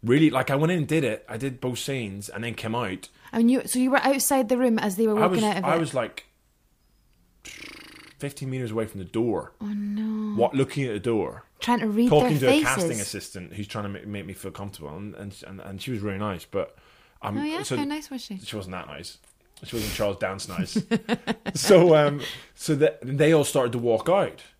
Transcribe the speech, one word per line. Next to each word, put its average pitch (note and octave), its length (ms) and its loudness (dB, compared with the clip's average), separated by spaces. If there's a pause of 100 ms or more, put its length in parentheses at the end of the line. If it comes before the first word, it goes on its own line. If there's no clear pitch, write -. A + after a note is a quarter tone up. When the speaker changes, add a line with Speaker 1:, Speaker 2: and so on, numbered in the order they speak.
Speaker 1:
Really, C#3+ 280 6
like, B2+ 200 0
I C#3 60 2
went D#3+ 160 2
in F3+ 60 0
and D3+ 100 -2
did D#3 160 2
it. A2 240 -2
I A#2 80 -10
did B2 240 -6
both B2+ 180 -4
scenes G2+ 500 -6
and G#2+ 160 -10
then A#2 100 -6
came A2+ 200 -6
out. G#2 340 -4 (240)
Speaker 2:
And A#3 180 4
you, C4 160 2
so - 120 -2
you B3+ 120 2
were C4+ 80 4
outside C4+ 500 2
the B3+ 80 2
room A#3+ 220 4
as G#3 180 0
they A3+ 100 2
were G#3+ 120 2
Speaker 1:
I - 80 4
Speaker 2:
walking F#3 100 2
Speaker 1:
was, A3 80 2
Speaker 2:
out G#3 140 2
of G3 60 -4
Speaker 1:
I D#3 120 2
Speaker 2:
it? E3+ 40 2
Speaker 1:
was, C#3+ 140 -2
like, A#2+ 320 -4 (1900)
fifteen C#3 320 -6
meters B2+ 200 -2
away A2 160 -2
from G2 120 -12
the F#2+ 60 -8
door. A2 560 -2
Speaker 2:
Oh, G#3 60 -8
no. G#3+ 680 -4
Speaker 1:
What, A#2+ 180 2
looking C3+ 300 0
at B2 80 -4
the G#2 80 -4
door. G2+ 440 -2 (160)
Speaker 2:
Trying A#3+ 200 2
to A3 80 -2
read A3 200 2
Speaker 1:
Talking B3 300 4
Speaker 2:
their C3 140 4
Speaker 1:
to D4 60 6
a D#4 40 2
casting F#3+ 260 2
Speaker 2:
faces. A2 140 -4
Speaker 1:
assistant F#2 500 -10
who's G2+ 140 -8
trying G#2 180 -8
to G2+ 40 -6 (120)
ma-, - 100 -14
make G2+ 160 -8
me F#2+ 60 -12
feel F#2 180 -12
comfortable. E2 460 -12
And, G2+ 200 -12
and, G2 300 -14
and, F#2+ 140 -14
and F#2+ 220 -12
she C3+ 80 -8
was A2+ 100 -4
really G2 180 -4
nice, G2 280 -4
but - 300 -4 (440)
I'm - 160 -4
Speaker 2:
Oh, C#4 60 -2
yeah? D#4 200 -4
Speaker 1:
so - 140 -4
Speaker 2:
How D4 80 0
nice D4 260 -8
was B3+ 120 -10
she? F#3+ 160 -12
Speaker 1:
She F#3+ 180 -10
wasn't F#2 160 -8
that F2+ 140 -10
nice. D2 320 -14 (460)
She - 120 -8
wasn't G#2+ 180 -4
Charles G2+ 220 0
Dance G2 320 -4
nice. F#2+ 340 -2
Speaker 2:
<laughs> - 720 -4
Speaker 1:
So, E3+ 400 8
um, D3 260 4 (340)
so - 220 -2
that D3+ 260 2
they C3+ 300 4
all D3 120 6
started B2+ 280 2
to B2 60 -2
walk A#2 300 2
out. F3 340 2 (180)